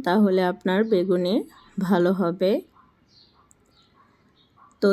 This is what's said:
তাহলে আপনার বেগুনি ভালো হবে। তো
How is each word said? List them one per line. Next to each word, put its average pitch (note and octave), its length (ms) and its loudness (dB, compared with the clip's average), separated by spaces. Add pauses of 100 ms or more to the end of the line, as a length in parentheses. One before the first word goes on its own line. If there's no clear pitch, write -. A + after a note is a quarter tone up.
তাহলে F#3 420 2
আপনার F#3 400 -2
বেগুনি F#3 520 0 (420)
ভালো F3+ 360 0
হবে। F#3 380 -2 (2250)
তো G3+ 120 4